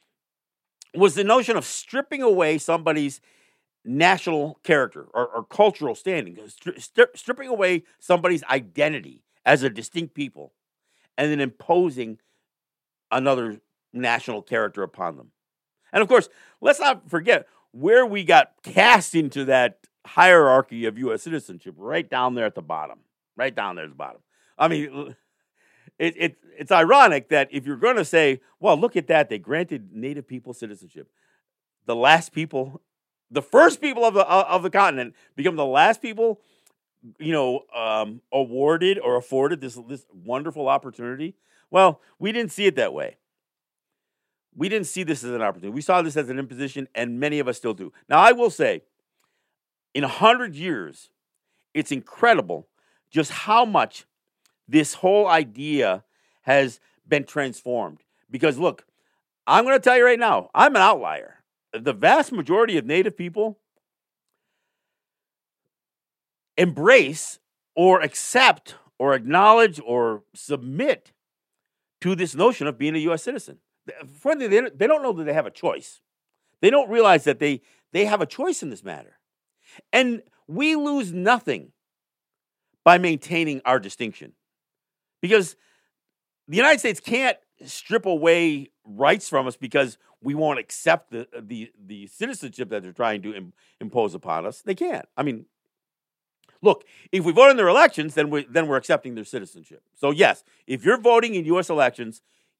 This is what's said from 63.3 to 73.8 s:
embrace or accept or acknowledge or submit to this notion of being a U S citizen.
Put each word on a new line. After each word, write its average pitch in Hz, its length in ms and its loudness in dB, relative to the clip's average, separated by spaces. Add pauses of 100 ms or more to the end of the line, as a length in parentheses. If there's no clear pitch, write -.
embrace 160 800 2 (360)
or 180 260 4
accept - 760 0 (220)
or 139 160 0
acknowledge 180 720 4
or 117 380 -2 (100)
submit 143 800 -6 (880)
to 185 140 -2
this 160 200 -8
notion 175 320 0
of 131 100 -8
being 147 180 -6
a 160 40 -2
U 160 140 -2
S 160 100 -8
citizen. - 360 -12 (640)